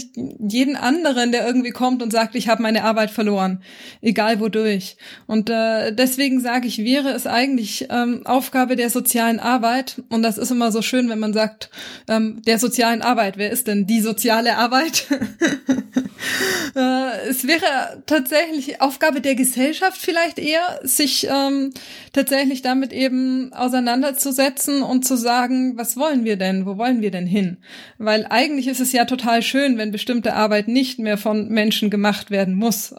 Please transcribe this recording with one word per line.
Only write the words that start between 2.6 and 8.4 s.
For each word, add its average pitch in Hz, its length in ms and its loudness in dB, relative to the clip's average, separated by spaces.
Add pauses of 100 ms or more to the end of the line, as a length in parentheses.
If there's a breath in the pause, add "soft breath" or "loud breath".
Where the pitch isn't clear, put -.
meine 220 220 2
Arbeit 220 260 2
verloren“, 190 540 0 (380 loud breath)
egal 220 380 2
wodurch. 214 580 0 (280 loud breath)
Und, 220 240 0
äh, 226 440 0
deswegen 254 460 2
sage 247 280 0
ich, - 120 -6
wäre 262 320 2
es 247 140 -4
eigentlich, 247 640 0
ähm, 240 360 -2
Aufgabe 254 500 0